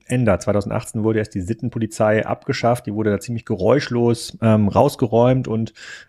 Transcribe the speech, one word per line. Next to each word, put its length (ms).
ändert. 360
Zweitausendachtzehn 640
wurde 160
erst 160
die 60
Sittenpolizei 840
abgeschafft. 600
Die 80
wurde 160
da 100
ziemlich 240
geräuschlos, 1000
ähm, 280
rausgeräumt 800
und, 240